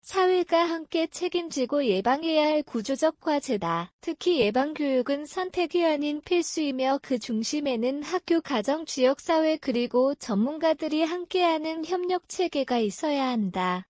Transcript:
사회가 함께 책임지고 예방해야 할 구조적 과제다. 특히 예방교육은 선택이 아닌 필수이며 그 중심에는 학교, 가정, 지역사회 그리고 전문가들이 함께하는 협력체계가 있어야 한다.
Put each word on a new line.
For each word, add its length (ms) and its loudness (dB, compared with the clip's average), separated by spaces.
사회가 600 2
함께 420 -2
책임지고 800 -2
예방해야 600 2
할 160 2
구조적 580 -2
과제다. 800 -2
특히 400 0
예방교육은 880 0
선택이 580 -2
아닌 380 0
필수이며 800 0
그 180 -2
중심에는 840 -2
학교, 380 0
가정, 460 -2
지역사회 720 2
그리고 580 0
전문가들이 880 0
함께하는 840 -2
협력체계가 920 -2
있어야 500 0
한다. 600 -2